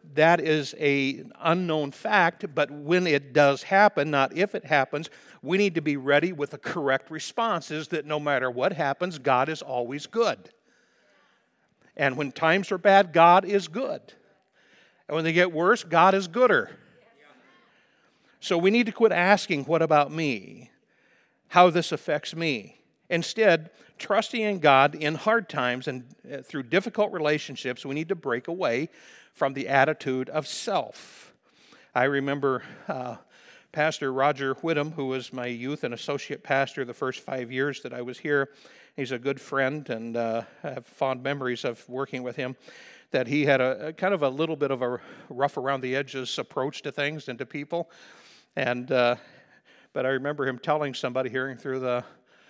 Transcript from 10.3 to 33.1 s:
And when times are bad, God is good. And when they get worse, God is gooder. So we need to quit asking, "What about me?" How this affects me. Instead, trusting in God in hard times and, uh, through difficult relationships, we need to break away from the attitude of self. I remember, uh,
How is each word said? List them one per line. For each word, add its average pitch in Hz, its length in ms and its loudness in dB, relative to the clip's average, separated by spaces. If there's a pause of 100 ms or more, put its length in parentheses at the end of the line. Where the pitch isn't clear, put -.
And 139 200 0
when 143 140 -4
times 180 400 0
are 185 80 -4
bad, 196 340 6
God 175 320 8
is 196 220 0
good. 175 480 -8 (920)
And 151 80 -4
when 160 80 -2
they 160 80 0
get 180 180 4
worse, 170 320 2
God 175 320 6
is 190 140 -2
gooder. 202 420 2 (1700)
So - 180 0
we 180 140 4
need 233 160 4
to 233 60 -6
quit 220 180 4
asking, 175 540 4
"What 156 180 2
about 147 300 4
me?" 143 580 -6 (800)
How 180 220 6
this 165 200 -2
affects 151 460 -6
me. 143 420 -4 (320)
Instead, 170 600 2 (280)
trusting 220 420 -2
in 208 180 -2
God 147 360 6
in 151 200 -2
hard 214 340 -2
times 123 380 -4
and, 127 180 -8 (280)
uh, 139 60 -10
through 139 240 -10
difficult 196 500 -2
relationships, 147 720 -4
we 139 100 -6
need 160 140 -6
to 190 60 -2
break 131 340 -6
away 160 400 -2 (460)
from 135 180 0
the 139 160 -8
attitude 135 600 0
of 151 160 -4
self. - 880 -8 (600)
I 123 100 2
remember, 139 580 -2 (260)
uh, 127 280 -8 (540)